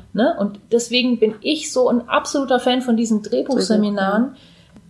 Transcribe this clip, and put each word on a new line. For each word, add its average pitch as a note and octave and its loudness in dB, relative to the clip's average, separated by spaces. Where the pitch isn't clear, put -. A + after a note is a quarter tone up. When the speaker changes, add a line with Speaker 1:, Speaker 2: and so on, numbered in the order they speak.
Speaker 1:
Ne? C4 2
Und G3+ -4
deswegen A#3+ 2
bin G#3+ 2
ich D4+ -4
so B3+ 2
ein A#3 0
absoluter C4+ 0
Fan B3 0
von A#3 0
diesen A3 0
Drehbuchseminaren, G#3 0
Speaker 2:
Drehbuch, C#4 -6
ja. - -20